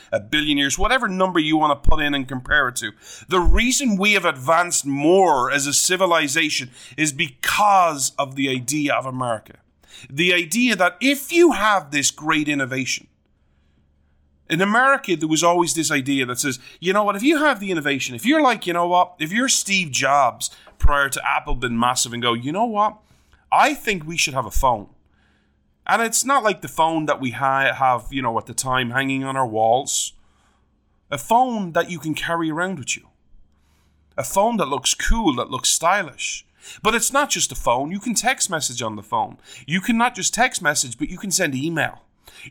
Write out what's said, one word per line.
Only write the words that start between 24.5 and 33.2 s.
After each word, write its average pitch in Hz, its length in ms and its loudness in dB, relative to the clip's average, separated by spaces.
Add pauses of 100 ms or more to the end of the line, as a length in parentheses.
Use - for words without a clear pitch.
phone. 117 380 0 (1000)
And 208 140 2
it's 226 240 -2
not 269 180 0
like 208 180 0
the 151 60 -12
phone 160 380 0
that 143 160 -2
we 127 100 -4
ha-, 135 420 0
have, 127 380 0
you 139 100 -6
know, 117 160 -2
at 107 100 -6
the 120 60 -14
time 127 380 -2
hanging 135 320 -2
on 135 140 -6
our 131 100 0
walls. 113 640 -2 (1000)
A 139 80 -6
phone 226 540 0
that 170 180 0
you 170 100 -8
can 151 140 -4
carry 165 380 -4
around 175 280 -4
with - 180 -8
you. - 100 -20 (1120)